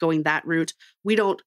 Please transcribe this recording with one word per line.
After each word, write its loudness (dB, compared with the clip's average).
going 0
that 0
route. -2
We 2
don't, 0